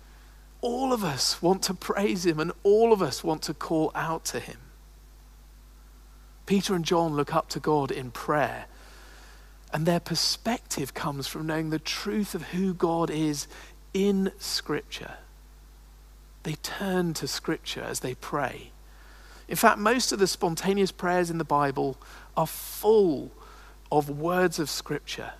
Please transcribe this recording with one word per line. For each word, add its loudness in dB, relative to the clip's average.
all 0
of 0
us -2
want 4
to -2
praise -2
him 2
and -2
all 8
of 6
us -2
want 0
to -6
call 0
out -4
to -4
him. -12
Peter 2
and 0
John 2
look 0
up 2
to -6
God 2
in -6
prayer, -2
and -2
their 2
perspective -4
comes -6
from -6
knowing -2
the -2
truth -4
of -8
who 0
God 2
is -2
in 2
Scripture. -6
They -4
turn -2
to -6
Scripture -6
as -6
they -6
pray. -6
In -4
fact, 6
most 2
of -2
the 6
spontaneous 0
prayers 0
in -2
the -2
Bible 0
are 2
full 2
of 2
words 0
of -2
Scripture. -8